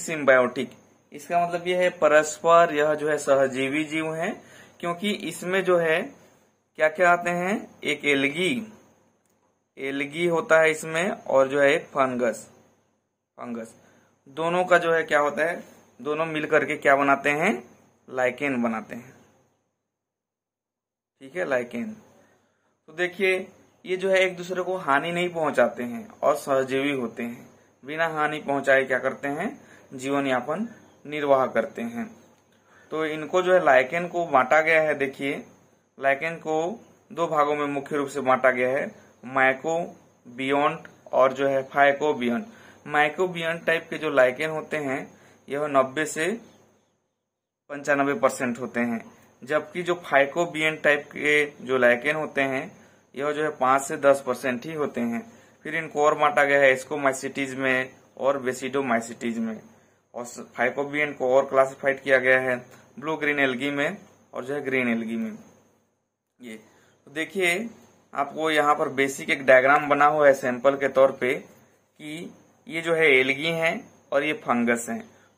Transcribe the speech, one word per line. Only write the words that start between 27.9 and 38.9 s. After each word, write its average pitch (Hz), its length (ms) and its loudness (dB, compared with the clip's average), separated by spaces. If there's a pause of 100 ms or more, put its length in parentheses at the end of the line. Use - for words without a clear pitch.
हानि 151 320 -2
पहुंचाए 135 440 2
क्या 127 160 -2
करते 131 280 -6
हैं, 165 340 -8 (320)
जीवन 139 340 -2
यापन 143 400 -2 (380)
निर्वाह 143 420 2
करते 113 340 -4
हैं। 117 340 -10 (760)
तो 156 140 -4
इनको 156 360 -2
जो 180 120 2
है 165 120 4
लाइकेन 143 420 4
को 175 180 -4
बांटा 143 360 4
गया 160 200 4
है। 151 140 0
देखिए 139 480 -4 (560)
लाइकेन 139 360 0
को 160 500 -4 (260)
दो 165 160 -4
भागों 147 280 0
में 147 120 -2
मुख्य 143 280 -6
रूप 143 120 -2
से 139 140 -8
बांटा 127 300 2
गया 123 180 0
है, 156 220 -4 (460)